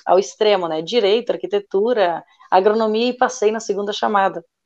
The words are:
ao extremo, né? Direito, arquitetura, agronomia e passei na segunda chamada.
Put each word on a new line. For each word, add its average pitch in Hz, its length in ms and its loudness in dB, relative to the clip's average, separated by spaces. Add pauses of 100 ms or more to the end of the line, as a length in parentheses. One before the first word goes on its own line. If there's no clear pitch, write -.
ao 180 120 4
extremo, 196 500 0
né? 160 140 -4
Direito, 202 500 0
arquitetura, 196 920 -2 (260)
agronomia 214 600 2
e 247 60 -4
passei 247 360 0
na 226 80 -6
segunda 208 320 -4
chamada. 196 520 0 (220)